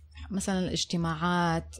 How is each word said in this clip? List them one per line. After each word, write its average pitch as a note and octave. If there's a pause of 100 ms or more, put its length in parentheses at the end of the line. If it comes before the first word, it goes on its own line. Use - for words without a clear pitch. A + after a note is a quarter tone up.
(320)
مثلا F#3+
الاجتماعات، E3